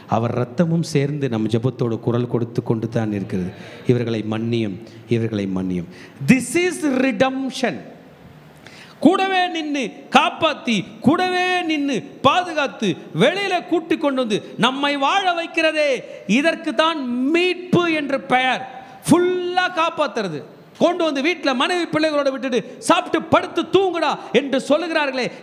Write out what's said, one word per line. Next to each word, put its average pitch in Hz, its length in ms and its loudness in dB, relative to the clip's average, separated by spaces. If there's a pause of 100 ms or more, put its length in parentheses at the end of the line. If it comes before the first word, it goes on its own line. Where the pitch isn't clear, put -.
அவர் 117 300 0
ரத்தமும் 165 460 0
சேர்ந்து 139 460 0
நம் 110 200 0
ஜெபத்தோடு 117 500 0
குரல் 120 280 0
கொடுத்து 117 360 -2
கொண்டு 113 260 0
தான் 110 220 -2
இருக்கிறது. 95 400 -4 (360)
"இவர்களை 117 420 2
மன்னியும், 110 520 -2 (280)
இவர்களை 110 380 0
மன்னியும்." 92 400 -2 (400)
This 262 300 2
is 339 320 0
redemption. 262 1000 -2 (1080)
கூடவே 381 480 4
நின்னு 302 440 -2 (180)
காப்பாத்தி, 294 760 2 (160)
கூடவே 359 600 2
நின்னு 285 400 -2 (200)
பாதுகாத்து, 285 760 0 (220)
வெளியில 359 480 0
கூட்டி 311 300 0
கொண்டு 269 220 0
வந்து 214 380 -4
நம்மை 277 400 0
வாழ 339 460 0
வைக்கிறதே, 311 600 0 (240)
இதற்கு 294 480 0
தான் 269 540 0
மீட்பு 349 640 2
என்று 277 280 -2
பெயர். 254 640 -2 (240)
ஃபுல்லா 359 680 2
காப்பாத்துறது. 269 680 -2 (340)
கொண்டு 339 260 2
வந்து 277 180 0
வீட்டுல 294 340 0
மனைவி 339 280 0
பிள்ளைகளோட 302 480 0
விட்டுட்டு, 262 480 -4
"சாப்பிட்டு 339 420 2
படுத்து 339 400 2
தூங்குடா" 330 560 2 (140)
என்று 269 360 2
சொல்லுகிறார்களே, 294 640 0 (120)